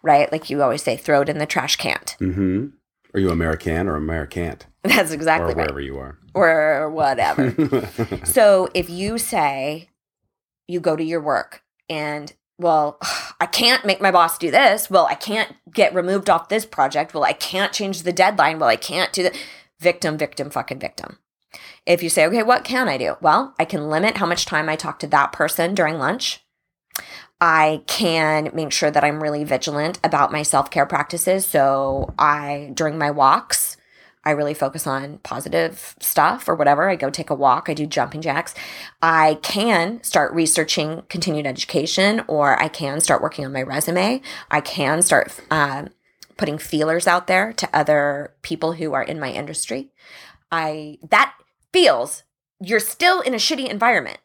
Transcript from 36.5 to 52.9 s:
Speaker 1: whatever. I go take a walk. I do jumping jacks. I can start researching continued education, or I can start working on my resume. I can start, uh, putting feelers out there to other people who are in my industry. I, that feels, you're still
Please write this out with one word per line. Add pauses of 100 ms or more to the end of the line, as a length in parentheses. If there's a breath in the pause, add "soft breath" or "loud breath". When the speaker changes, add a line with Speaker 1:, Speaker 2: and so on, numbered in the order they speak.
Speaker 1:
whatever.
I
go
take
a
walk.
I
do
jumping
jacks. (460 loud breath)
I
can
start
researching
continued
education,
or
I
can
start
working
on
my
resume. (280 loud breath)
I
can
start, (140)
uh, (500)
putting
feelers
out
there
to
other (100)
people
who
are
in
my
industry. (640 loud breath)
I, (100)
that (400)
feels, (380)
you're
still